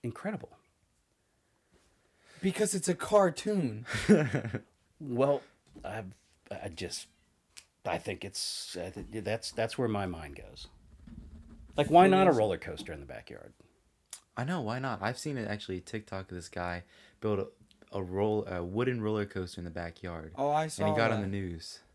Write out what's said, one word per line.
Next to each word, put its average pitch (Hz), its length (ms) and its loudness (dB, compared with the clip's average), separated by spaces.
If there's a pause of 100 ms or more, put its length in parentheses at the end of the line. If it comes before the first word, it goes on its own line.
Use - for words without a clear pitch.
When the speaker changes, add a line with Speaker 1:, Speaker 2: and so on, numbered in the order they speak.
Speaker 1:
incredible. 185 480 -6 (1900)
Speaker 2:
Because 202 340 0
it's 180 140 -2
a 170 60 2
cartoon. 180 920 4 (220)
Speaker 3:
<laughs> 160 180 10 (800)
Speaker 1:
Well, 131 360 2 (420)
I, - 200 -8 (460)
I - 200 -8
just, - 380 -8 (800)
I 85 120 0
think 95 260 -6
it's, - 580 -6
I 90 80 -4
th-, 104 360 -8
that's, 107 260 -2
that's 113 260 -2
where 120 120 0
my 101 160 0
mind 78 320 -8
goes. - 300 -16 (1080)
Like, 147 140 2
why 175 180 12
not 190 140 8
a 185 100 10
Speaker 2:
Phineas. 131 60 8
Speaker 1:
roller 104 200 4
coaster - 360 -10
in 71 80 -10
the 69 40 -14
backyard? - 460 -14 (880)
Speaker 3:
I 120 80 -2
know, 170 160 -2
why 117 180 -4
not? 127 220 -4
I've 113 180 -2
seen 147 180 -4
it 113 120 -2
actually, 98 320 -4
TikTok 95 500 -8
of 90 40 -10
this 85 120 -10
guy 87 360 -6 (360)
build 104 200 2
a, - 80 -2 (440)
a 98 100 -4
roll, 101 460 0
a 90 160 -4
wooden 117 380 0
roller 107 240 0
coaster 92 340 -6
in 87 60 -8
the 87 60 -8
backyard. 85 680 -8
Speaker 2:
Oh, 143 140 0
I 156 160 2
saw - 180 -4
Speaker 3:
And 104 80 2
he 104 40 2
got 113 140 4
on 107 100 0
Speaker 2:
that. 98 80 -2
Speaker 3:
the - 80 -4
news. 87 420 -8 (160)